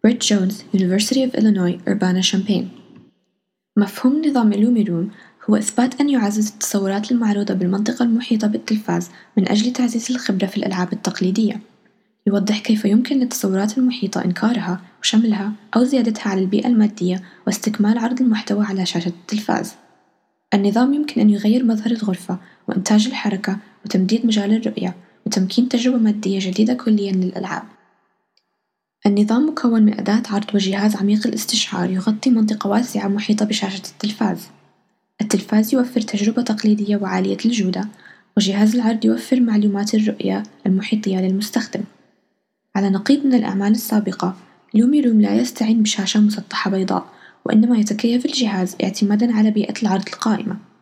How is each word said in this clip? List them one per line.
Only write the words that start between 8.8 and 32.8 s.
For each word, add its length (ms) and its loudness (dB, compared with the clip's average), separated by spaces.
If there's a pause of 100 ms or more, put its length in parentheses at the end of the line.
من 120 2
أجل 240 2
تعزيز 380 -2
الخبرة 360 -2
في 100 -8
الألعاب 360 -2
التقليدية. 680 -2 (680)
يوضح 320 0
كيف 260 0
يمكن 340 2
للتصورات 600 -2
المحيطة 460 -2
إنكارها 560 -2 (220)
وشملها 500 2 (240)
أو 80 6
زيادتها 460 0
على 100 0
البيئة 260 0
المادية 560 2 (240)
واستكمال 520 0
عرض 220 -2
المحتوى 440 0
على 220 -2
شاشة 220 -4
التلفاز. 680 -6 (800)
النظام 400 2
يمكن 260 -2
أن 100 6
يغير 340 2
مظهر 260 0
الغرفة 480 -4 (300)
وإنتاج 380 2
الحركة 520 -4 (260)
وتمديد 420 0
مجال 260 0
الرؤية 420 -2 (320)
وتمكين 420 0
تجربة 300 0
مادية 440 0
جديدة 320 0
كليًا 380 0
للألعاب. 500 -4 (1400)
النظام 420 2
مكون 340 2
من 180 4
أداة 300 0
عرض 240 -4
وجهاز 420 0
عميق 300 0
الاستشعار 640 -2
يغطي 400 0
منطقة 400 2
واسعة 380 -2